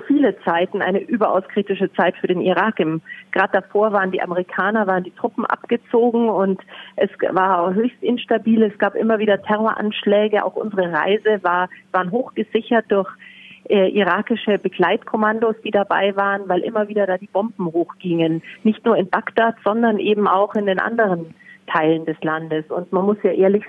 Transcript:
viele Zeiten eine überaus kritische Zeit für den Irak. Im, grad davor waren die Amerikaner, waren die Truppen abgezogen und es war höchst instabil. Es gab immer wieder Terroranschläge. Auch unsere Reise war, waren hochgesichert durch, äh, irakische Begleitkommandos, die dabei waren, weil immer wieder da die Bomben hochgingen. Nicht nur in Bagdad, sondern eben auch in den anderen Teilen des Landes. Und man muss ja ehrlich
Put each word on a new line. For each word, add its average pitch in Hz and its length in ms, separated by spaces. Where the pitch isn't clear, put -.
viele 269 380
Zeiten 185 360
eine 185 200
überaus 196 480
kritische 190 420
Zeit 180 240
für - 120
den 175 120
Irak. 185 400
Im, 160 220
grad 190 200
davor 202 380
waren 190 200
die 190 100
Amerikaner, 190 680
waren 185 160
die - 80
Truppen - 340
abgezogen 233 840
und 190 320
es 202 140
war 185 420
höchst 226 280
instabil. 226 600
Es 208 160
gab 202 160
immer 226 240
wieder 202 220
Terroranschläge. 208 1040
Auch 185 100
unsere 190 380
Reise 196 500
war, 180 240
waren 180 200
hochgesichert 226 760
durch, 196 220
äh, 190 220
irakische 202 680
Begleitkommandos, 214 1000
die 214 60
dabei 196 440
waren, 196 320
weil 185 140
immer 214 260
wieder 208 180
da 185 120
die 196 100
Bomben 196 380
hochgingen. 165 760
Nicht 220 220
nur 226 100
in 175 140
Bagdad, 226 460
sondern 220 340
eben 208 300
auch 196 260
in 208 100
den 190 140
anderen 196 560
Teilen 160 380
des 160 180
Landes. 156 480
Und 175 220
man 185 120
muss 208 160
ja 190 100
ehrlich 202 380